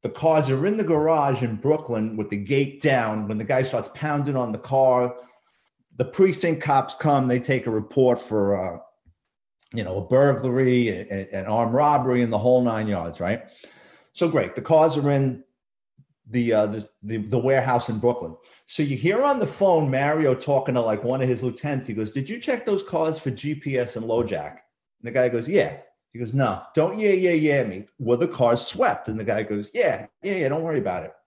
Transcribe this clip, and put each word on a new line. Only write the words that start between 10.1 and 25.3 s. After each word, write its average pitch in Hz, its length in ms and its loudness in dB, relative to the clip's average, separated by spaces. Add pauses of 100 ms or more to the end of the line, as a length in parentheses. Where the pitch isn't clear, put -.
a-, 98 200 -6
a-, 98 300 -6
an 95 80 -8
armed 113 260 0
robbery, 131 480 2
and 117 100 0
the 110 60 0
whole 123 240 4
nine 110 260 -2
yards, 85 320 -4
right? 98 260 -2 (680)
So 170 180 0
great. 120 240 0
The - 80 -8
cars 156 340 4
are 143 140 0
in 135 340 0 (840)
the, 117 240 0
uh, 107 140 4
the, 107 200 -8 (140)
the, 110 160 -6
the 107 220 -2
warehouse 127 500 0
in 110 80 -4
Brooklyn. 98 380 -2 (320)
So - 160 -4
you 143 120 -2
hear 185 280 0
on 277 160 2
the 202 80 0
phone 165 420 2
Mario 143 460 2
talking 135 400 0
to, 120 60 2
like, 107 220 0
one 127 200 -2
of 127 40 0
his 123 140 0
lieutenants. 139 460 -6
He 110 80 -6
goes, 107 160 -4
"Did 135 180 -6
you 226 100 -8
check 247 280 -4
those 196 160 -2
cars 160 340 -2
for 139 140 -6
G 147 240 -6
P 139 240 -4
S 120 160 -4
and 113 100 -8
LoJack?" 104 460 -2
And - 500 -20
the 117 100 -10
guy 127 180 2
goes, 117 180 -4